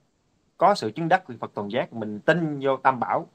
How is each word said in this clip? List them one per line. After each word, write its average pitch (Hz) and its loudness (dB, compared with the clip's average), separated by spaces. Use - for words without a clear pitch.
có 190 4
sự 113 -4
chứng 160 -4
đắc 185 2
của 123 -14
Phật 110 -8
toàn 104 -6
giác, 139 -2
mình 107 -8
tin 156 0
vô 135 2
Tam 131 2
Bảo. 113 -2